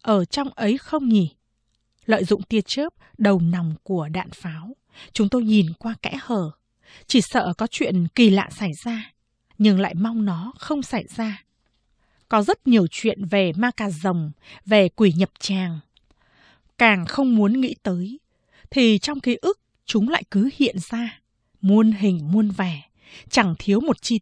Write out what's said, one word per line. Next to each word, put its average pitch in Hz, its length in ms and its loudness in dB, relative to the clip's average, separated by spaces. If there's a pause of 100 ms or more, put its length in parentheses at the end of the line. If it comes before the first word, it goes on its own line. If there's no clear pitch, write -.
ở 202 240 0
trong 277 240 -6
ấy 226 280 -2
không 285 320 -4
nhỉ? 202 200 4 (760)
Lợi 220 180 0
dụng 196 180 0
tia 214 200 -2
chớp 294 280 -4 (280)
đầu 202 220 4
nòng 170 440 0
của 170 260 -4
đạn 175 220 -8
pháo, 165 440 -14 (380)
chúng 202 160 0
tôi 247 140 0
nhìn 208 300 4
qua 226 280 -10
kẽ - 200 -8
hở, 185 300 -4 (560)
chỉ 240 140 4
sợ 185 360 -2
có 220 140 -4
chuyện 185 440 -2
kỳ 233 140 8
lạ 190 220 2
xảy 185 200 -8 (120)
ra, 226 280 -10 (460)
nhưng 208 220 4
lại 196 160 0
mong 220 300 -2
nó 190 320 -6
không 294 240 -4
xảy 247 220 -6 (120)
ra. 220 280 -6 (840)
Có 214 140 2
rất 311 240 -2
nhiều 220 240 6
chuyện 202 340 -4
về 185 320 0
ma 240 200 -2
cà 208 120 -6
rồng, 165 420 -4 (340)
về 196 240 4
quỷ 196 280 2
nhập 196 120 0 (100)
tràng. 185 400 -4 (1000)
Càng 202 280 2
không 262 300 0
muốn 220 260 2
nghĩ 247 220 -4
tới, 190 360 -6 (500)
thì 226 320 4
trong 294 180 -6
ký 247 220 -2
ức 381 180 -2 (260)
chúng 220 240 0
lại 320 220 -2
cứ 208 240 0
hiện 269 200 0 (140)
ra, 233 300 -8 (420)
muôn 214 300 4
hình 185 400 -2
muôn 214 180 2
vẻ, 180 320 -6 (480)
chẳng 185 300 0
thiếu 202 200 2
một 294 220 -2
chi 226 200 -2